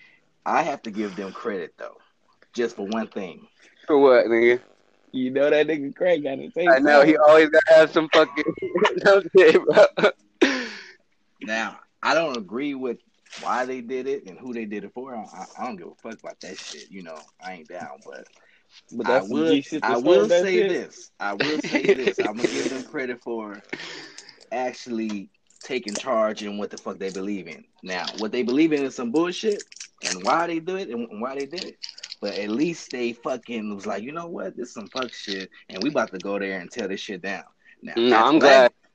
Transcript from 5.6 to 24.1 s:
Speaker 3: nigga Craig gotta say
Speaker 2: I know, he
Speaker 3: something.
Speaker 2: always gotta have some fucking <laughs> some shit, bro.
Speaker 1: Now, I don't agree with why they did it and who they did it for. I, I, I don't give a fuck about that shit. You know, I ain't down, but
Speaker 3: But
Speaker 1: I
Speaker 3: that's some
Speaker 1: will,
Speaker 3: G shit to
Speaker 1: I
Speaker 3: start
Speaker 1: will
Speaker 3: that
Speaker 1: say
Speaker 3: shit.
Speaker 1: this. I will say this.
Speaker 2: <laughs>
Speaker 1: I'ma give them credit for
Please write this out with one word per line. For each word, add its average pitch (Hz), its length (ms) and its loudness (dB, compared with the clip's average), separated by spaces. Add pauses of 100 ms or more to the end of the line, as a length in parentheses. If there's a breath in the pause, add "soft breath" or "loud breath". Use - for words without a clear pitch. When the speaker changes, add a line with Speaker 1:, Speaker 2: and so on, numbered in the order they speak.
Speaker 3:
nigga 147 300 -4
Craig 175 260 0
gotta 139 300 -8
say 175 160 0
Speaker 2:
I 135 100 8
know, 143 240 6
he 156 120 6
Speaker 3:
something. - 20 4 (120)
Speaker 2:
always 156 200 10
gotta 160 260 6
have 160 160 8
some 160 220 0
fucking 156 320 2 (280)
<laughs> 180 320 0
some 196 180 6 (140)
shit, 175 280 10
bro. 156 460 6 (1300 loud breath)
Speaker 1:
Now, 110 380 -6 (200)
I 131 140 0
don't 156 220 0
agree 123 380 -8
with 127 240 -6 (440)
why 113 240 -2
they 131 160 -8
did 127 240 -8
it 139 200 -6
and 98 120 -18
who 123 160 -12
they 113 100 -6
did 104 200 -8
it 98 100 -16
for. 131 200 -14
I, 113 60 -12
I, 92 240 -18 (140)
I 110 80 -8
don't 120 100 -10
give 85 120 -18
a - 60 -20
fuck 110 260 -16
about - 200 -18
that - 180 -16
shit. - 320 -18
You 95 120 -16
know, 82 160 -16 (260)
I 92 100 -14
ain't 80 140 -20
down, 80 360 -16
but 69 220 -18 (640 soft breath)
Speaker 3:
But 113 140 -8
Speaker 1:
I 104 60 -2
Speaker 3:
that's 127 160 0
some 120 100 -6
Speaker 1:
will, 160 140 0
Speaker 3:
G 139 100 2
shit 156 200 -8
to - 40 -2
Speaker 1:
I 110 60 0
Speaker 3:
start 123 120 0
Speaker 1:
will 175 240 6
Speaker 3:
that 175 140 4
Speaker 1:
say 190 120 -2
Speaker 3:
shit. 185 160 2
Speaker 1:
this. 123 400 -8 (100)
I 101 140 -4
will 143 260 -2
say 185 220 -4 (120)
this. 131 240 -2
Speaker 2:
<laughs> 123 80 -2
Speaker 1:
I'ma 110 160 -4
give 135 280 -4
them 131 140 -8
credit 127 380 -8
for 107 400 -10 (880 loud breath)